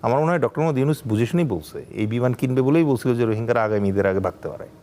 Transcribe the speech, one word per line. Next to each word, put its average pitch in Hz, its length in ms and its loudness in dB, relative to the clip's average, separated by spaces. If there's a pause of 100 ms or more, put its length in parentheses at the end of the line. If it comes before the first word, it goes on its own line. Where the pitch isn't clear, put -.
আমার 123 180 2
মনে 156 120 2
হয় 175 80 0
ডক্টর 127 220 -2
মোহাম্মদ 156 180 0
ইউনূস 147 280 0
বুঝে 110 180 2
শুনেই 170 200 0
বলছে, 87 460 -6
এই 107 160 -2
বিমান 120 260 0
কিনবে 127 280 0
বলেই 147 220 4
বলছিল 131 320 0
যে 120 100 2
রোহিঙ্গারা 113 380 0
আগামী 104 260 0
ঈদের 98 160 2
আগে 98 140 2
ভাগতে 92 300 -4
পারে। - 160 -12 (180)